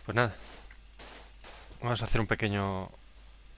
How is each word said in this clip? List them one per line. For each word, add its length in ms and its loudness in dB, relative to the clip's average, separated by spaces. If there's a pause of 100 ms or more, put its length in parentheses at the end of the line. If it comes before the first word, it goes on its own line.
pues 100 -4
nada. 180 6 (1500)
Vamos 200 0
a 40 0
hacer 160 6
un 60 2
pequeño, 600 2 (680)